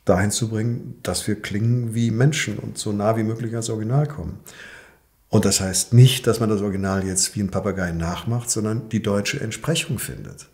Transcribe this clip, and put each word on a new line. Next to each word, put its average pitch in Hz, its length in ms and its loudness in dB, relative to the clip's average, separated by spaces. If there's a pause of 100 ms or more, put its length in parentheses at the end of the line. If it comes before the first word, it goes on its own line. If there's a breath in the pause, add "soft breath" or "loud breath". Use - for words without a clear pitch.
dahin 104 280 4
zu 110 180 -2
bringen, 117 540 -4
dass - 220 -4
wir 104 160 -2
klingen 113 540 0
wie 117 160 2
Menschen 113 460 2
und 107 200 -10
so 107 140 -4
nah 104 240 2
wie 110 80 0
möglich 113 300 -4
ans 117 160 -4
Original 117 380 0
kommen. 82 320 -8 (920 loud breath)
Und 101 140 4
das 98 160 2
heißt 95 320 -2
nicht, 127 320 8
dass 110 140 2
man 110 100 0
das 101 120 0
Original 95 440 -2
jetzt 92 300 -2
wie 104 60 -2
ein 92 100 0
Papagei 92 400 -2
nachmacht, 87 580 -4
sondern 110 400 -2
die 104 140 0
deutsche 101 360 0
Entsprechung 113 600 -4
findet. - 540 -12